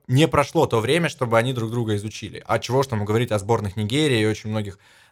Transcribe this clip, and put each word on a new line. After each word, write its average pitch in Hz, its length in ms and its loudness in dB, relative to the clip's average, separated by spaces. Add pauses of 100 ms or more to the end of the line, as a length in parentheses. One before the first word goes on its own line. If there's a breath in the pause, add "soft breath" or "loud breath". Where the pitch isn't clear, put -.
не 139 200 6
прошло 156 380 2
то 127 140 2
время, 147 300 0
чтобы 117 280 0
они 123 160 2
друг 113 160 -4
друга 110 260 -2
изучили. 101 520 -10
А 110 100 0
чего 123 240 0
ж 135 60 -2
там 104 180 -2
говорить 110 260 0
о 107 60 2
сборных 104 400 -2
Нигерии 127 440 0
и 107 40 2
очень 107 240 -4
многих 107 300 -6 (320 soft breath)